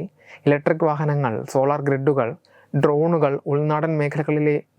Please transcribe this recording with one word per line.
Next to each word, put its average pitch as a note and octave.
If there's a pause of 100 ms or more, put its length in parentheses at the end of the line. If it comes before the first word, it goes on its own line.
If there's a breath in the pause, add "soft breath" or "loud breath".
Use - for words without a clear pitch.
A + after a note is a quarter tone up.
(460 loud breath)
ഇലക്ട്രിക് D3+
വാഹനങ്ങൾ, D3 (200)
സോളാർ C#3
ഗ്രിഡുകൾ, C3+ (460 soft breath)
ഡ്രോണുകൾ, D3+ (200)
ഉൾനാടൻ D3+
മേഖലകളിലെ D3 (200)